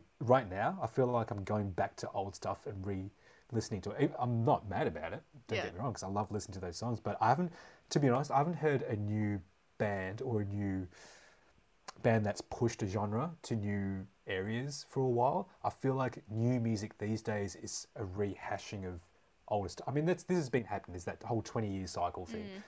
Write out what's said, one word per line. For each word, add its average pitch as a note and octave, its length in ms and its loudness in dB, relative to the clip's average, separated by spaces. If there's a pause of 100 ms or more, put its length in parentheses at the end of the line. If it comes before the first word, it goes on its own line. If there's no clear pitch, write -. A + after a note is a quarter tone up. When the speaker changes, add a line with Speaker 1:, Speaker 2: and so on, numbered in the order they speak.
(220)
Speaker 1:
right A#2+ 280 6
now, A#2+ 320 0
I A#2 60 -2
feel B2+ 200 4
like A#2+ 240 2
I'm G2+ 120 -4
going G#2 280 0
back G2 260 0
to - 140 -6
old G2 240 -4
stuff G2 320 -6
and F#2+ 180 -8
re-listening G2 960 -4
to G2+ 100 -6
it. C#3 260 2
I'm A#2+ 280 2
not A2 240 4
mad B2+ 180 0
about E2 260 -4
it, C#3+ 100 -8 (240)
don't - 100 -2
Speaker 2:
Yeah. E3 80 -2
Speaker 1:
get G2 80 -6
me F2+ 80 -10
wrong, B2 120 -2
'cause - 100 -8
I F#2+ 40 -6
love G2+ 240 -2
listening G#2 240 -4
to G2 60 -8
those F2+ 160 -6
songs, A#2 240 -2
but G#2 200 -2
I A2+ 60 6
haven't, E3 240 4 (380)
to D#3+ 100 4
be C#3+ 100 6
honest, C3 220 4
I C#3 60 6
haven't D#3+ 180 4
heard C#3 280 4
a A#2+ 120 0
new G#2 460 0 (360)
band G2+ 440 0
or A#2+ 200 0
a G2+ 40 0
new G2+ 420 -2 (1120)
band A2+ 240 6
that's G2+ 160 0
pushed - 420 -2
a G#2 40 0
genre G#2+ 440 0 (120)
to A#2+ 120 -2
new G2 500 -2 (220)
areas A2+ 600 -2
for C3+ 120 -2
a C3 80 4
while. C3 400 2 (140)
I - 60 2
feel C3+ 240 0
like C3 360 -2
new A#2 300 2
music A2 380 0
these G#2+ 240 -2
days G2+ 340 -2
is - 400 -10
a A2 80 -6
rehashing G2 840 -4
of F2+ 140 -8 (460)
older G2+ 220 0
stuff. - 180 -10
I C#3 40 -4
mean, D3 140 2
that's, F3 180 2
this F3+ 140 2
has C#3+ 120 0
been B2 160 2
happening, F#2 300 -6
is F2 100 -6
that - 180 -6
whole A2+ 180 0
twenty-year G2 460 -2
cycle F2 380 -2
thing. G#2+ 200 -8
Speaker 2:
Mm. F#3+ 220 -10